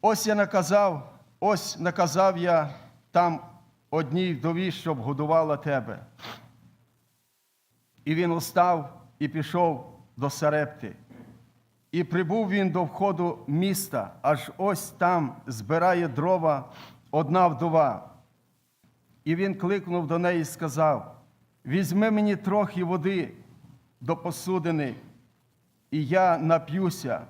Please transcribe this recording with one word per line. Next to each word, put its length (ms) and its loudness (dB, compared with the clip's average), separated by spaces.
Ось 260 2
я 80 2
наказав, 840 2
ось 380 0
наказав 600 2
я 360 2
там 300 2
одній 440 0
вдові, 380 -2
щоб 280 -4
годувала 560 0
тебе». 500 -4
І 100 0
він 180 0
устав 720 0
і 100 -2
пішов 720 -2
до 140 -4
Сарепти. 680 -2
І 120 0
прибув 460 0
він 200 2
до 140 0
входу 600 -2
міста, 760 -2
аж 340 0
ось 340 -4
там 460 0
збирає 640 0
дрова 640 0
одна 360 2
вдова. 640 2
І 100 0
він 240 -2
кликнув 480 -2
до 120 -2
неї 220 0
і 40 -2
сказав: 720 -2
«Візьми 440 2
мені 260 2
трохи 480 0
води 500 -2
до 160 -2
посудини, 800 -4
і 160 -2
я 320 4
нап'юся». 920 0